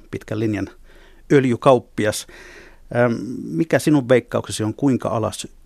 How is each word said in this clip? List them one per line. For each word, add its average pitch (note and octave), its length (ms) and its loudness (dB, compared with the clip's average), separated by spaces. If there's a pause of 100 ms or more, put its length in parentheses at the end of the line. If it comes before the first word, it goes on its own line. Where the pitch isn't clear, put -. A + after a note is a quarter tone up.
(100)
pitkän - 300 -8
linjan G#2 280 -2 (640)
öljykauppias. B2 920 2 (720)
Ähm, A#2+ 160 2 (320)
mikä D#3+ 340 0
sinun C#3+ 300 2
veikkauksesi A2+ 560 0
on, A2 100 -4
kuinka C3 340 0
alas G#2+ 400 -4 (180)